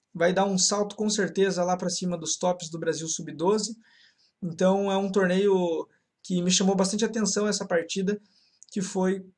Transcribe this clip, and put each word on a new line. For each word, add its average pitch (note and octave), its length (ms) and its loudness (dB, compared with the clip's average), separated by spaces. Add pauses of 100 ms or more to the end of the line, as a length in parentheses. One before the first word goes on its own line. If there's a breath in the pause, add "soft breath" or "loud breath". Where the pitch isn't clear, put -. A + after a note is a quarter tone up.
(140)
Vai F3 200 2
dar F#3+ 100 4
um G3 140 0
salto G#3 360 0
com G#3+ 140 -2
certeza F#3+ 560 0
lá F3+ 140 0
pra F3+ 100 -4
cima F3 300 -4
dos D#3+ 180 -6
tops F3+ 320 -2
do D#3+ 100 -10
Brasil D#3+ 300 -4
sub-doze. E3+ 680 -2 (680 soft breath)
Então F#3+ 500 2
é F#3+ 60 0
um G3 120 -2
torneio F#3 800 2 (340)
que F3+ 200 -2
me F3+ 80 2
chamou F#3+ 260 4
bastante F#3+ 260 0
atenção G#3+ 460 0
essa F#3+ 180 -2
partida, F#3 540 -2 (500 soft breath)
que G3 120 -4
foi F#3+ 420 -2 (140)